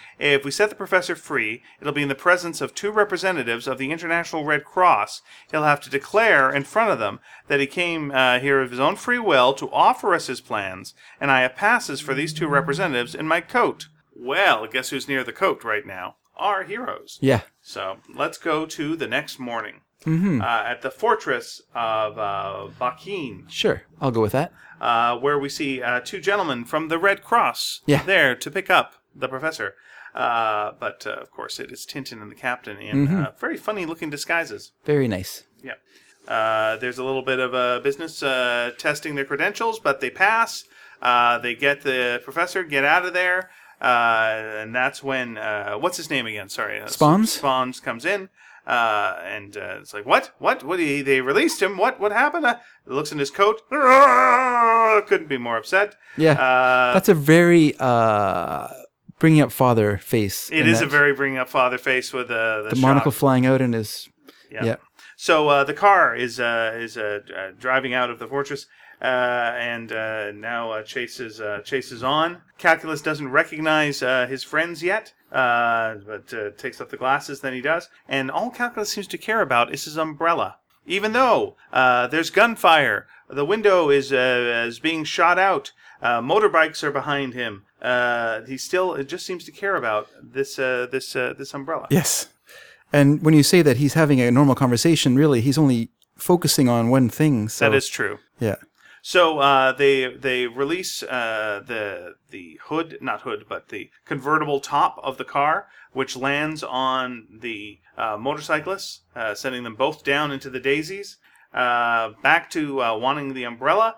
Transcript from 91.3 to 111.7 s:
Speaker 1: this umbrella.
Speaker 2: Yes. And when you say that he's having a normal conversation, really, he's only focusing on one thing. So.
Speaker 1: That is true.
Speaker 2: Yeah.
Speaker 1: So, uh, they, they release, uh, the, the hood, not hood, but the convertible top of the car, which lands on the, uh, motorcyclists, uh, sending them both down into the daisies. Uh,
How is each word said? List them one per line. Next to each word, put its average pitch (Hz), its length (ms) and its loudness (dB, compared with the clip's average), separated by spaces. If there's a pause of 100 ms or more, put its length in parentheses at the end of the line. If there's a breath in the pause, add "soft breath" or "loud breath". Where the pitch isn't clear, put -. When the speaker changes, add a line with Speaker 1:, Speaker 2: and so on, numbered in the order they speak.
Speaker 1:
this 135 160 -14
umbrella. 143 380 -8
Speaker 2:
Yes. - 380 0 (640 loud breath)
And 147 300 6
when 160 120 6
you 143 100 8
say 180 180 6
that 135 140 6
he's 143 180 0
having 147 260 4
a 120 120 4
normal 135 240 6
conversation, 135 580 4
really, 139 280 6
he's 135 140 2
only 127 340 2 (260)
focusing 165 520 2
on 120 220 2
one 131 180 6
thing. 123 400 2
So. - 220 0
Speaker 1:
That 131 60 6
is 135 100 0
true. 104 320 -6 (220)
Speaker 2:
Yeah. 110 160 -2 (440 soft breath)
Speaker 1:
So, 160 380 2
uh, 135 320 4
they, 131 420 2
they 127 360 -2
release, 143 560 -6
uh, 110 600 -4
the, 95 520 -8 (140)
the 87 340 -20
hood, 156 360 -8
not 120 200 -6
hood, 110 280 -10
but - 200 -12
the 101 220 -14 (160)
convertible 147 520 -2
top - 460 -2
of 131 140 -6
the 123 60 -10
car, 156 440 -2 (240 soft breath)
which 131 240 -6
lands 143 480 -4
on 127 640 -4 (120)
the, 104 380 -12 (180)
uh, 110 220 -4
motorcyclists, 151 840 -6 (120)
uh, 110 220 -6
sending 127 260 -8
them 110 140 -12
both 151 260 -2
down 143 300 0
into 135 180 -10
the 131 100 -10
daisies. 156 580 -4 (360 soft breath)
Uh, 117 560 0 (140)